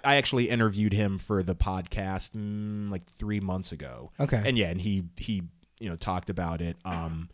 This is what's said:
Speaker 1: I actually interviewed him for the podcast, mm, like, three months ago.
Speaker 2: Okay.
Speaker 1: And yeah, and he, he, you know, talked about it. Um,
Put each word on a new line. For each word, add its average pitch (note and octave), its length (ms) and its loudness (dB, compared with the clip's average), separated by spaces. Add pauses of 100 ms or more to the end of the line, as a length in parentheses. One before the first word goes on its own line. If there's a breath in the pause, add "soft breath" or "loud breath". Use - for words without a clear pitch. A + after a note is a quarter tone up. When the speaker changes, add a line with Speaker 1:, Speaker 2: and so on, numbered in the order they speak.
Speaker 1:
I C#3+ 140 6
actually C3+ 340 4
interviewed G#2+ 420 4
him G2 260 2
for F#2+ 260 0
the F2+ 100 2
podcast, F#2+ 800 -2
mm, G#2 580 -4
like, F#2 160 -6
three G#2 320 -4
months F#2+ 320 -2
ago. B1+ 480 -12
Speaker 2:
Okay. C3+ 260 2
Speaker 1:
And B2 140 4
yeah, F#2 120 2
and F2+ 100 -2
he, F#2+ 240 0 (120)
he, G2 280 -2 (340)
you A2 100 -8
know, E2+ 60 -6
talked F2+ 360 -4
about E2+ 300 -2
it. E2+ 240 -4
Um, E2 500 -6